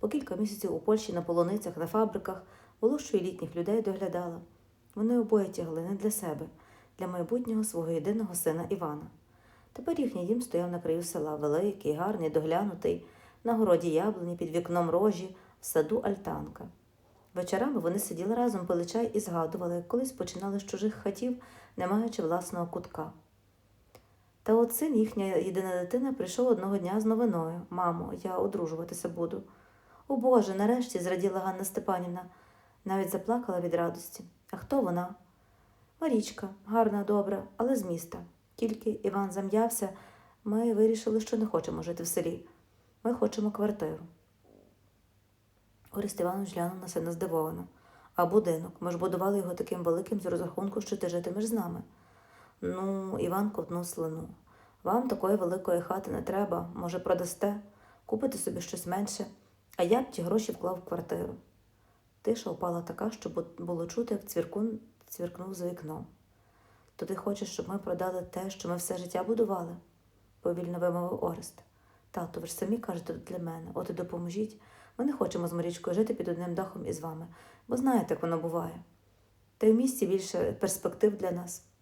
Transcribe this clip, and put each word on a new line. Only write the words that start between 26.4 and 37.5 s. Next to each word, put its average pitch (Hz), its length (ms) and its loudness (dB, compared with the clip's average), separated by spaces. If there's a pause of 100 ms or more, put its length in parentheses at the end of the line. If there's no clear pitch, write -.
одного 196 320 4
дня 190 220 0
з 220 40 0
новиною: 180 560 2 (100)
«Мамо, 175 420 0 (100)
я 185 140 -4
одружуватися 175 720 -2
буду». 170 340 -4 (680)
«О 277 80 2
Боже, 226 380 6
нарешті!» — 226 460 2
зраділа 185 400 0
Ганна 185 240 -4
Степанівна. 180 600 -2 (600)
Навіть 196 260 2
заплакала 220 500 0
від 170 140 0
радості. 170 500 -2 (260)
«А 190 60 -8
хто 269 240 0
вона?» 180 340 0 (840)
«Марічка, 226 480 0 (180)
гарна, 208 380 4
добра, 202 380 2 (140)